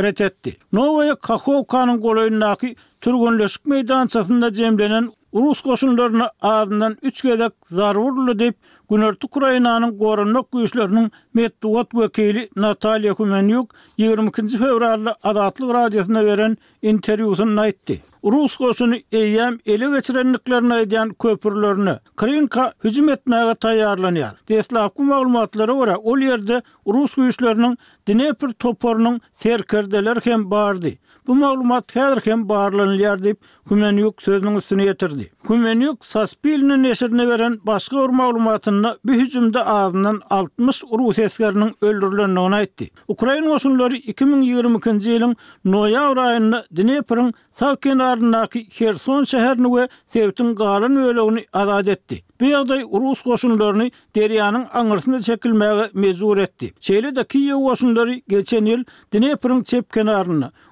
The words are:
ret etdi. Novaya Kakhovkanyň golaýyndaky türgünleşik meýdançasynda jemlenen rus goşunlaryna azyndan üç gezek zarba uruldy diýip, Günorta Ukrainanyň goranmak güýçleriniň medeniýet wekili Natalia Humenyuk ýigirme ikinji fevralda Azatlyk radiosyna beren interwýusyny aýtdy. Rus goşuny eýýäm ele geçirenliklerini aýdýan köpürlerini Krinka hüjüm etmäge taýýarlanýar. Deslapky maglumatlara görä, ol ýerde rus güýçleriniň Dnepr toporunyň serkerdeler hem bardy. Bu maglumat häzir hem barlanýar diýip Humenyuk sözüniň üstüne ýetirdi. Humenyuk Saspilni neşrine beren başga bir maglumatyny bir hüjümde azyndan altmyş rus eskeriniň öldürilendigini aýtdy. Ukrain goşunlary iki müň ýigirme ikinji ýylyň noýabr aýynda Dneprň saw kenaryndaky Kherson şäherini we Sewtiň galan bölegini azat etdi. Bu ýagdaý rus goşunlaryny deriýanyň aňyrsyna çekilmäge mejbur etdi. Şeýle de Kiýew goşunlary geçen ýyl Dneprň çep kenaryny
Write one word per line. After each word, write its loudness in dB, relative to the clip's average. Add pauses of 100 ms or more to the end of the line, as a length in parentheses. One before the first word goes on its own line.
ret 0
etdi. -4 (160)
Novaya 2
Kakhovkanyň 0
golaýyndaky 0 (240)
türgünleşik 0
meýdançasynda 0
jemlenen 0 (220)
rus 0
goşunlaryna 0 (100)
azyndan 0
üç -6
gezek 0 (180)
zarba 0
uruldy -2
diýip, 0 (360)
Günorta 0
Ukrainanyň 0
goranmak 0
güýçleriniň 0 (240)
medeniýet -2
wekili -2
Natalia 0
Humenyuk 0 (240)
ýigirme 2
ikinji -4
fevralda 0
Azatlyk -2
radiosyna 0
beren 0 (260)
interwýusyny 0
aýtdy. -4 (260)
Rus 0
goşuny 0 (100)
eýýäm 0
ele 0 (100)
geçirenliklerini 0
aýdýan -2 (100)
köpürlerini 0 (180)
Krinka 0 (120)
hüjüm 2
etmäge 0 (100)
taýýarlanýar. 0 (160)
Deslapky -2
maglumatlara 0
görä, 0
ol -2
ýerde 0 (240)
rus 0
güýçleriniň 2 (300)
Dnepr 0
toporunyň 0 (140)
serkerdeler -2
hem 0
bardy. -2 (300)
Bu 0
maglumat 0
häzir 0
hem 0
barlanýar 0
diýip 0 (320)
Humenyuk 0
sözüniň 0
üstüne -2
ýetirdi. -4 (180)
Humenyuk 0
Saspilni 0
neşrine 0
beren 0
başga -2
bir 0
maglumatyny 0 (260)
bir 2
hüjümde 0
azyndan 0 (100)
altmyş 0 (160)
rus 0
eskeriniň 0
öldürilendigini 2
aýtdy. -4 (200)
Ukrain -2
goşunlary 2
iki -4
müň 4
ýigirme 2
ikinji 0
ýylyň 2 (300)
noýabr 2
aýynda 2 (140)
Dneprň 0 (200)
saw -2
kenaryndaky 0
Kherson -2
şäherini 0
we 0 (240)
Sewtiň 0
galan 0
bölegini 0
azat 0
etdi. -4 (180)
Bu 2
ýagdaý 0 (180)
rus -2
goşunlaryny 0 (240)
deriýanyň 0
aňyrsyna 0
çekilmäge 0
mejbur 0
etdi. -6
Şeýle -2
de -2
Kiýew 0
goşunlary 0
geçen 0
ýyl 0 (280)
Dneprň 0
çep -4
kenaryny 0 (220)